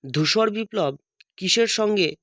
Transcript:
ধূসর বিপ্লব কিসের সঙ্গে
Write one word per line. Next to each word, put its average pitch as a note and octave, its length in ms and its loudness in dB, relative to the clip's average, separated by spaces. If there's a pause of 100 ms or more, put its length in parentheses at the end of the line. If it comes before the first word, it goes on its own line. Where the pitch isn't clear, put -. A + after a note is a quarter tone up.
(140)
ধূসর G#3 420 2
বিপ্লব G3+ 360 -2 (460)
কিসের A3 400 0
সঙ্গে G#3 300 0 (140)